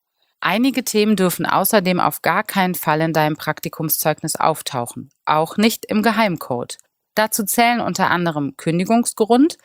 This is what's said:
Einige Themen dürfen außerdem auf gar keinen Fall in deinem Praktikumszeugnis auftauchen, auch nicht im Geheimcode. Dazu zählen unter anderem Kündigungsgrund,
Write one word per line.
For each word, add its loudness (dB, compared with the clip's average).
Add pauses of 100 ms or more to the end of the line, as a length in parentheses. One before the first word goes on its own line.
(420)
Einige 0
Themen 2
dürfen 0
außerdem 2
auf 0
gar 0
keinen 0
Fall 0
in 0
deinem 2
Praktikumszeugnis -4
auftauchen, -4 (160)
auch 0
nicht 0
im -2
Geheimcode. -2 (380)
Dazu 0
zählen 2
unter -2
anderem -2
Kündigungsgrund, 2